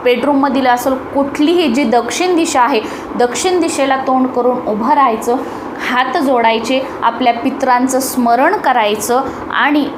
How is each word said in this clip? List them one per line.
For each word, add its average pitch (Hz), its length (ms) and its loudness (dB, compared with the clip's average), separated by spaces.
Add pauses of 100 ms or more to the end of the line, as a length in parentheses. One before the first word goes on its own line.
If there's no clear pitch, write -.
बेडरूममधील 269 640 2
असो, 247 280 0
कुठलीही 294 760 0
जी 277 100 2
दक्षिण 240 520 0
दिशा 311 260 2
आहे, 233 200 2 (340)
दक्षिण 247 460 0
दिशेला 277 360 0
तोंड 262 300 0
करून 247 300 0 (100)
उभं 220 260 0
राहायचं, 240 420 2 (540)
हात 262 280 0
जोडायचे, 247 640 2 (220)
आपल्या 240 300 2
पितरांचं 254 680 0
स्मरण 262 580 0
करायचं 240 640 0 (300)
आणि 277 360 2 (100)